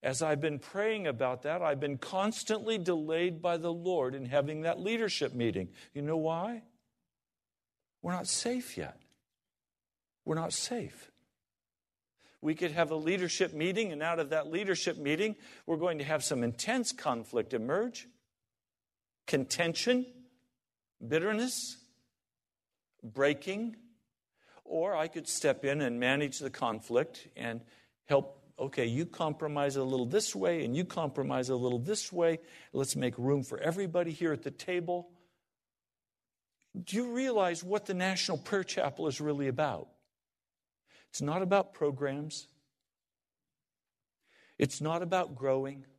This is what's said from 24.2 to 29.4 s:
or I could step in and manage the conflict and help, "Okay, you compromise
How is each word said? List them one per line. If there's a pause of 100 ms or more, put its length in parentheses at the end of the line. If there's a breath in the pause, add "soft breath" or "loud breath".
or
I
could
step
in
and
manage
the
conflict
and (400 soft breath)
help, (200)
"Okay,
you
compromise